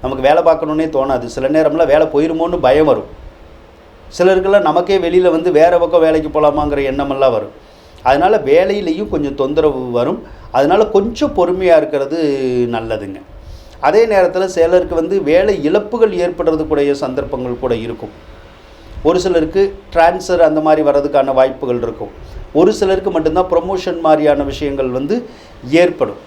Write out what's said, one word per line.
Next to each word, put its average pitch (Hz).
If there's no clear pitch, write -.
நமக்கு 131
வேலை 165
பார்க்கணுன்னே 160
தோணாது, 135
சில 135
நேரம்லாம் 156
வேலை 156
போயிருமோன்னு 165
பயம் 147
வரும். 107
சிலருக்கெல்லாம் 190
நமக்கே 180
வெளியில 175
வந்து 170
வேற 170
பக்கம் 170
வேலைக்கு 156
போலாமாங்கிற 147
எண்ணமெல்லாம் 135
வரும். 101
அதனால 160
வேலையிலையும் 190
கொஞ்சம் 143
தொந்தரவு 147
வரும், 156
அதனால 170
கொஞ்சம் 233
பொறுமையா 180
இருக்கிறது 147
நல்லதுங்க. 104
அதே 196
நேரத்துல 185
சிலருக்கு 175
வந்து 180
வேலை 196
இழப்புகள் 208
ஏற்படுறதுக்குடைய 156
சந்தர்ப்பங்கள் 127
கூட 120
இருக்கும். 117
ஒரு -
சிலருக்கு 170
டிரான்ஸ்ஃபர் 170
அந்த 156
மாதிரி 156
வர்றதுக்கான 143
வாய்ப்புகள் 131
இருக்கும். 113
ஒரு 180
சிலருக்கு 190
மட்டும்தான் 165
ப்ரமோஷன் 175
மாதிரியான 151
விஷயங்கள் 139
வந்து 147
ஏற்படும். 120